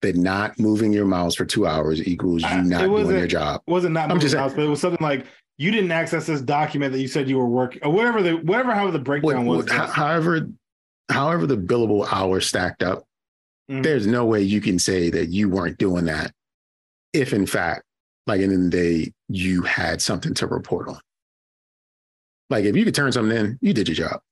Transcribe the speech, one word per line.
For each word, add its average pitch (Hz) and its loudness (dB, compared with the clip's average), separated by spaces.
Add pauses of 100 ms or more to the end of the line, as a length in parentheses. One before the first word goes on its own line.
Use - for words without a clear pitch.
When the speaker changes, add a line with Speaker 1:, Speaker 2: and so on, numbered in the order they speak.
Speaker 1:
that 95 0
not 95 0
moving 107 2
your 104 2
mouse 87 0
for 90 -4
two 101 0
hours 78 0
equals 87 0
you 80 -2
Speaker 2:
Uh, 90 0
Speaker 1:
not 87 2
Speaker 2:
it - 2
Speaker 1:
doing 98 2
Speaker 2:
wasn't, 95 2
Speaker 1:
your 90 -2
job. 80 -2
Speaker 2:
wasn't 175 0
not 160 0
Speaker 1:
I'm 151 -2
Speaker 2:
moving 175 2
Speaker 1:
just 143 2
Speaker 2:
the 151 0
mouse, 135 -2
Speaker 1:
saying. 135 -6
Speaker 2:
but 151 0
it - 0
was 147 0
something 170 0
like, 143 -2 (320)
"You 156 -2
didn't 202 0
access 165 -2
this 151 -2
document 143 -2
that 131 -2
you 131 -4
said 135 -2
you 131 0
were 127 2
working," 123 0
or 147 0
whatever 220 2
the, 175 2
whatever, 214 0
how 202 2
the 160 -2
breakdown 139 0
Speaker 1:
What, - 2
Speaker 2:
was. 80 0
Speaker 1:
what, - 0
ho-, - 0
however, 160 0 (600)
however 160 0
the 139 2
billable 104 2
hours 95 0
stacked 90 -2
up, 90 -2 (680)
Speaker 2:
Mm-hmm. 135 -4
Speaker 1:
there's 131 2
no 120 2
way 110 4
you 101 2
can 92 0
say 87 0
that 80 -2
you 101 0
weren't 87 -2
doing 90 0
that 76 -4 (800)
if, 151 2
in 101 2
fact, 85 -4 (420)
like, 98 0
in 98 2 (140)
the 90 2
day, 85 0 (160)
you 92 0
had 85 -2
something - -4
to - -4
report - -4
on. - -14 (1500)
Like, 107 0
if 104 2
you 214 4
could 220 0
turn 139 0
something 113 0
in, 113 -2
you 202 2
did 101 0
your 82 -2
job. 78 -4 (120)